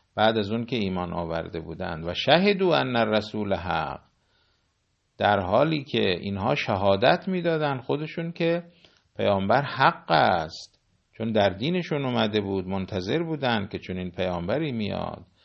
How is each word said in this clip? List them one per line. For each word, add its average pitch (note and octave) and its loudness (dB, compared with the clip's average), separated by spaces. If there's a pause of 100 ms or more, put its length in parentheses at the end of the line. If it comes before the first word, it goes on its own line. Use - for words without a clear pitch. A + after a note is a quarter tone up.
(160)
بعد G#2+ 4
از G2+ -2
اون A#2 -4
که B2+ -6
ایمان F#2 -2
آورده E2+ -6
بودند، E2 -8
و F2 -4
شهدوا F3+ 4
ان C3 0
الرسول G#2+ 2
حق، E2 -2 (1160)
در G2+ 4
حالی C3 2
که A#2+ 0
اینها G2 -2
شهادت G#2+ 2
می‌دادن E3 0
خودشون D3+ -6
که E3+ 0 (540)
پیامبر G2+ 2
حق C#3 2
است، G2+ 2 (300)
چون A2+ -6
در G#2 4
دینشون D3 -2
اومده A2+ 0
بود، G2 -4
منتظر F#2+ -4
بودن C3 -2
که F#2 -8
چون F#2 -10
این F2+ -6
پیامبری F#2 -2
میاد. F#2+ -6 (200)